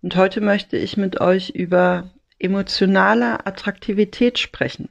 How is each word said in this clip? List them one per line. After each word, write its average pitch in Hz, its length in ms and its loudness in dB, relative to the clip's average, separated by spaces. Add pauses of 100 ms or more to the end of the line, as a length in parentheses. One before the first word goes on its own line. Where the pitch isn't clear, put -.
Und 175 140 -4
heute 190 240 2
möchte 202 360 0
ich - 200 -4
mit 196 240 -2
euch 185 300 2
über 180 600 0 (300)
emotionale 196 1040 2
Attraktivität 202 920 -2
sprechen. - 500 -6